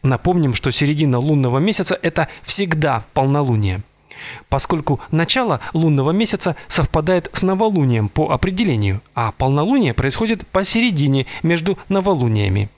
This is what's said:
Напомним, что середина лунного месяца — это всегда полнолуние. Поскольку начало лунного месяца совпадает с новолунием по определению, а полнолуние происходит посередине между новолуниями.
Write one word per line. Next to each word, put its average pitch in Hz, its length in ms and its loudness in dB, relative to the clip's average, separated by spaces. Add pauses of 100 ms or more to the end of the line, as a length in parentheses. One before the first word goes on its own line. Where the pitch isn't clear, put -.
Напомним, 139 520 2
что 131 180 -2
середина 147 460 2
лунного 135 400 2
месяца — 190 440 0
это 165 260 -2 (140)
всегда 151 640 0 (100)
полнолуние. 123 680 0 (640)
Поскольку 143 520 -2 (120)
начало 170 480 0 (120)
лунного 156 380 2
месяца 190 460 0 (100)
совпадает 170 680 0
с - 100 -2
новолунием 180 680 2
по 156 240 -2
определению, 123 680 0 (140)
а 113 180 -2
полнолуние 147 600 0
происходит 214 540 -2
посередине 175 760 0 (160)
между 170 360 0 (100)
новолуниями. 113 880 0